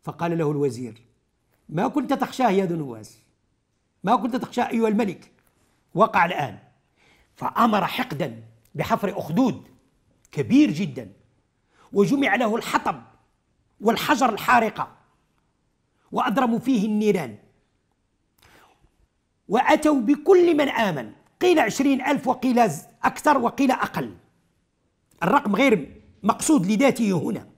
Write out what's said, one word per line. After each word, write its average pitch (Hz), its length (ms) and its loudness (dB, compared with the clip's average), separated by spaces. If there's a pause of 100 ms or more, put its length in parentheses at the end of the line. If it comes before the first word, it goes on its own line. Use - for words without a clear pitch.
فقال 165 360 -6
له 151 140 -2
الوزير: 127 500 -4 (680)
"ما 180 180 -2
كنت 285 260 -2
تخشاه 247 360 -2
يا 190 160 2
ذو 175 100 -4
نواس، 120 420 -12 (840)
ما 208 120 2
كنت 240 200 -4
تخشاه - 340 -4
أيها 226 180 0
الملك، 208 440 -2 (640)
وقع 196 300 2
الآن". 151 320 -6 (800)
فأمر 208 500 0
حقدا 117 580 -8 (320)
بحفر 190 440 -4
أخدود 180 480 -2 (640)
كبير 208 400 2
جدًا، 131 400 -8 (840)
وجمع 202 420 2
له 226 200 0
الحطب 226 460 -4 (800)
والحجر 233 480 0
الحارقة، 220 640 0 (1200)
وأضرموا 233 480 0
فيه 240 260 0
النيران، 202 520 0 (2000)
وأتوا 294 520 2
بكل 339 560 4
من 285 120 0
آمن، 151 420 -4 (300)
قيل 359 180 4
عشرين 269 420 2
ألف - 260 -2
وقيل 247 420 2
ز-، 147 160 -8 (180)
أكثر 285 340 2
وقيل 247 340 0
أقل، 151 440 -4 (1080)
الرقم 202 320 0
غير 226 460 0 (220)
مقصود 214 420 2
لذاته 226 460 2
هنا. 175 360 -4 (100)